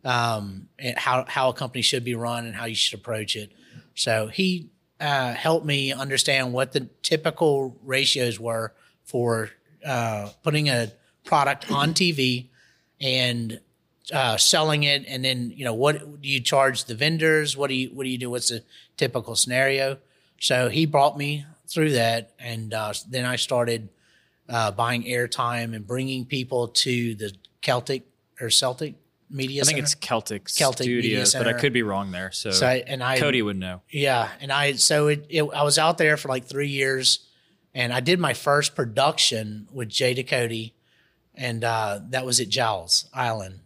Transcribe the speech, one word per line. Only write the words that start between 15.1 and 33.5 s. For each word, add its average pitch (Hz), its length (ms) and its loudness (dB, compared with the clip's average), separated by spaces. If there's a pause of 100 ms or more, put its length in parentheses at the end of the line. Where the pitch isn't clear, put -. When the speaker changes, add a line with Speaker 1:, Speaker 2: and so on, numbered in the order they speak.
Speaker 1:
then, 123 300 -2
you 139 100 -10
know, 117 100 0
what 147 460 0
do 139 80 -10
you 135 120 0
charge 135 440 2
the 120 100 -8
vendors? 156 640 2
What 139 120 -2
do 135 60 -2
you, 131 160 -2
what 135 140 -8
do 127 60 -4
you 127 80 -2
do? 123 120 -6
What's 123 200 -2
the 117 120 -6 (340)
typical 120 400 -2
scenario? 135 640 0 (400)
So 127 300 2
he 160 180 2
brought 147 300 4
me 147 300 -4 (220)
through 156 240 2
that. 117 460 2
And, 113 360 -8
uh, 107 180 -4 (160)
then 127 160 -4
I 123 120 0
started, 117 520 0 (600)
uh, 113 240 0
buying 120 320 0
airtime 120 680 -2
and 104 120 -10
bringing 131 400 -4
people 127 420 -2
to 120 460 0
the 101 180 -8 (300)
Celtic 127 400 0 (380)
or 117 100 -6
Celtic 131 460 0 (360)
Media 135 300 -4
Speaker 2:
I - 20 2
think 147 120 4
Speaker 1:
Center? 135 80 -4
Speaker 2:
it's 143 100 0
Celtic - 540 -4
Speaker 1:
Celtic 131 400 0
Media 113 360 0
Speaker 2:
Studios, - 100 4
but 123 120 0
I 113 40 4
Speaker 1:
Center. 120 100 -2
Speaker 2:
could 143 120 2
be 117 120 2
wrong 98 260 -2
there. 92 220 -8
So - 180 -6
Speaker 1:
So 95 160 4
I, 127 180 2
and 135 200 -8
I, 131 160 0
Speaker 2:
Cody 131 220 2
would 101 140 -2